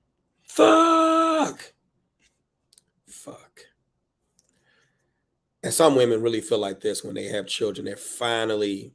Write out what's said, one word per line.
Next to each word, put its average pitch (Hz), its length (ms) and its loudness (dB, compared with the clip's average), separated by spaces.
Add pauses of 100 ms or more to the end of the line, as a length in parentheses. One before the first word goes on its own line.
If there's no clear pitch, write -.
(480)
Fuck. 320 1300 2 (1300)
Fuck. - 520 -20 (2000)
And - 100 -2
some 156 220 6
women 117 260 4
really 113 200 -2
feel 107 180 -2
like 98 220 -6
this 101 220 -6
when 98 120 -12
they 101 100 -8
have 101 220 -8
children. 104 380 -6
They - 100 -10
finally 110 1000 -4